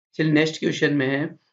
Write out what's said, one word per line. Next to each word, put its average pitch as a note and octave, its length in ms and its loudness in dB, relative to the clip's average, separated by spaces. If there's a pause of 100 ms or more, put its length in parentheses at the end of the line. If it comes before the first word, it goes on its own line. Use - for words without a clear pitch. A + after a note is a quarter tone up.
(140)
चलिए D#3 180 0
next D#3 280 2
question D3 340 0
में C3+ 140 0
है, C#3 160 -2 (280)